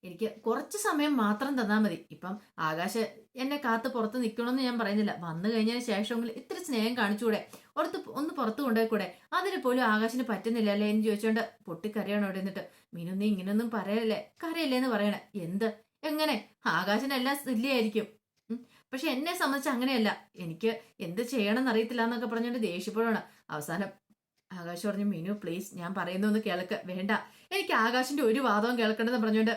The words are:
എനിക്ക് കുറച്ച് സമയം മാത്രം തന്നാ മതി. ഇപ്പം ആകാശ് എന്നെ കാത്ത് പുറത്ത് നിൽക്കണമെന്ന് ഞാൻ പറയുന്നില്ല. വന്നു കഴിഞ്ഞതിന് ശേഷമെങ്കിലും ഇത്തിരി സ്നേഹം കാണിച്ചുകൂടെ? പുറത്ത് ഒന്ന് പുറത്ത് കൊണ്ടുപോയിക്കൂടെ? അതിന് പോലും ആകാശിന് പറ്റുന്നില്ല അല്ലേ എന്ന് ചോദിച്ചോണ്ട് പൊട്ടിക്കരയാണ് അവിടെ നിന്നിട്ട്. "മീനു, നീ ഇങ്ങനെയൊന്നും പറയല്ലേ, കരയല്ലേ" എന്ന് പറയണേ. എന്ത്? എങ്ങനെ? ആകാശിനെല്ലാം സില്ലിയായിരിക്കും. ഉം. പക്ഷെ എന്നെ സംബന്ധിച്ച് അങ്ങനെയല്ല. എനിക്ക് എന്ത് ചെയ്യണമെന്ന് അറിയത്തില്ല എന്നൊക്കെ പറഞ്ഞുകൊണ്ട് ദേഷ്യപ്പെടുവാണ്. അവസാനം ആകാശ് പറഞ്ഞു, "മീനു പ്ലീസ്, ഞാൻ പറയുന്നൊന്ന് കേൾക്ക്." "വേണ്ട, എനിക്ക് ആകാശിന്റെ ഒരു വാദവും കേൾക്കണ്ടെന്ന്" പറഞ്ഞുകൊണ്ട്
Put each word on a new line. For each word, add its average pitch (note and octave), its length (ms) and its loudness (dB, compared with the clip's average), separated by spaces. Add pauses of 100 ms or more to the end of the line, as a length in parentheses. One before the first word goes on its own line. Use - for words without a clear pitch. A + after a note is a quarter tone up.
എനിക്ക് F3+ 240 -6 (140)
കുറച്ച് C4+ 360 -2
സമയം D4+ 400 2
മാത്രം A3 360 2
തന്നാ G#3+ 260 2
മതി. G3 180 2 (140)
ഇപ്പം F3+ 220 -10 (260)
ആകാശ് E3 420 0 (340)
എന്നെ C4+ 220 -2
കാത്ത് A#3 300 0
പുറത്ത് A#3 320 -2
നിൽക്കണമെന്ന് A#3+ 440 0
ഞാൻ B3 140 0
പറയുന്നില്ല. G#3 440 2
വന്നു E3+ 280 -4
കഴിഞ്ഞതിന് A3+ 360 2
ശേഷമെങ്കിലും A3+ 520 -2
ഇത്തിരി E4 240 -10
സ്നേഹം A#3+ 340 0
കാണിച്ചുകൂടെ? G#3+ 440 2 (320)
പുറത്ത് E4+ 260 -2 (120)
ഒന്ന് D4 240 -4
പുറത്ത് A#3+ 280 -2
കൊണ്ടുപോയിക്കൂടെ? A3 460 2 (260)
അതിന് F#4 280 0
പോലും B3+ 220 2
ആകാശിന് A3+ 420 2
പറ്റുന്നില്ല A3 460 0
അല്ലേ G#3 180 2
എന്ന് G#3+ 140 4
ചോദിച്ചോണ്ട് A3 400 2 (200)
പൊട്ടിക്കരയാണ് G3+ 640 -2
അവിടെ F#3+ 140 -4
നിന്നിട്ട്. F#3+ 240 -6 (280)
"മീനു, E3+ 220 -6
നീ G3+ 140 0
ഇങ്ങനെയൊന്നും G#3 440 0
പറയല്ലേ, G#3+ 480 0 (200)
കരയല്ലേ" E4 380 0
എന്ന് B3+ 120 2
പറയണേ. G#3 320 0 (200)
എന്ത്? G3 260 -2 (360)
എങ്ങനെ? D4+ 320 2 (320)
ആകാശിനെല്ലാം B3 680 2
സില്ലിയായിരിക്കും. A#3 680 0 (420)
ഉം. A#3+ 100 -4 (280)
പക്ഷെ C4 220 -4
എന്നെ D4 260 -2
സംബന്ധിച്ച് D4 340 0
അങ്ങനെയല്ല. B3 400 2 (260)
എനിക്ക് F3 360 -2 (280)
എന്ത് F3 240 -6
ചെയ്യണമെന്ന് B3 480 2
അറിയത്തില്ല A3+ 320 2
എന്നൊക്കെ A#3 240 -2
പറഞ്ഞുകൊണ്ട് A#3 360 -2
ദേഷ്യപ്പെടുവാണ്. G#3 580 0 (280)
അവസാനം E3 400 -4 (640)
ആകാശ് F3 340 -10
പറഞ്ഞു, G3+ 200 -2
"മീനു F#3 280 -2
പ്ലീസ്, F#3 420 -6
ഞാൻ F3 180 -6
പറയുന്നൊന്ന് G3 460 0
കേൾക്ക്." F#3 460 -2
"വേണ്ട, F#3 260 -4 (360)
എനിക്ക് F#4+ 280 -2
ആകാശിന്റെ B3+ 480 2
ഒരു A3+ 160 4
വാദവും A#3 380 2
കേൾക്കണ്ടെന്ന്" A3+ 440 2
പറഞ്ഞുകൊണ്ട് A3 360 4